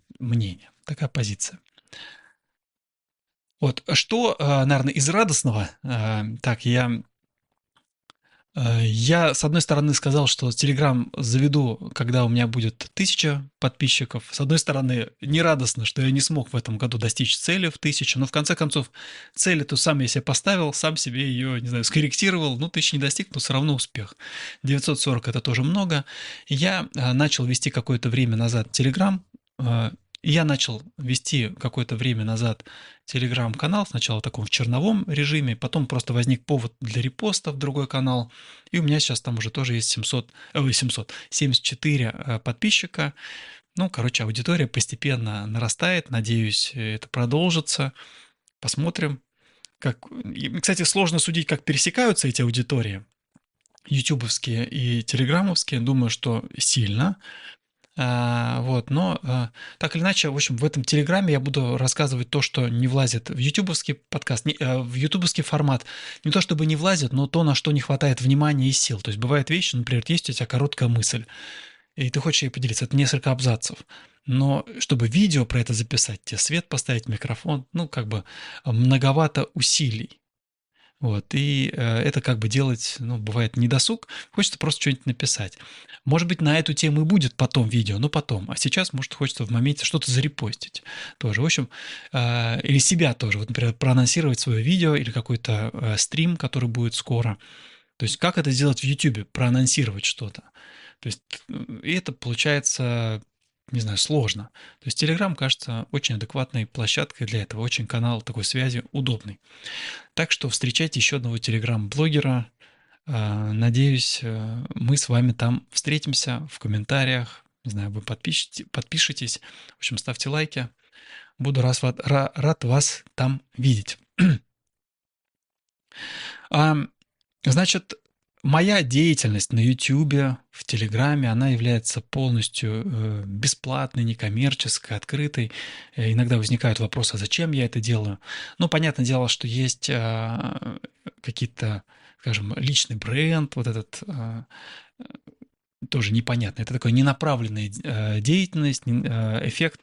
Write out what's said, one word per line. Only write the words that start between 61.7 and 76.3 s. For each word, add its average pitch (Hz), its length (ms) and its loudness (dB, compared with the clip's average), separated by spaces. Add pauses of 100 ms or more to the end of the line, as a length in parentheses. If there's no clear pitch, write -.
рассказывать 131 520 0
то, 143 120 0
что 123 280 0
не 120 180 2
влазит 123 420 2
в - 80 -6
ютубовский 151 580 0
подкаст, - 500 -6
не, 151 140 0
э, 127 200 0
в 120 160 -6
ютубовский 156 480 0
формат. 147 420 2 (400)
Не 156 60 0
то 190 100 4
чтобы 156 260 0
не 156 100 2
влазит, 156 360 2
но 135 140 2
то, 165 160 2
на 143 120 4
что - 180 0
не 143 80 2
хватает 135 400 0
внимания 139 480 4
и 131 40 2
сил. 101 280 0
То - 100 -6
есть 104 80 -4
бывают 131 320 2
вещи, 180 260 0
например, 120 300 0
есть 165 220 0
у 127 40 -4
тебя 117 140 -4
короткая 127 420 0
мысль, 117 360 0 (720)
и 131 140 -2
ты 143 100 -2
хочешь 151 220 0
ей 131 60 -2
поделиться. 123 360 -2
Это 135 120 0
несколько 135 340 2
абзацев. 123 480 0 (480)
Но 139 380 2 (140)
чтобы 120 300 2
видео 151 360 4
про 123 160 0
это 117 120 -2
записать, 113 520 -2
тебе - 140 -6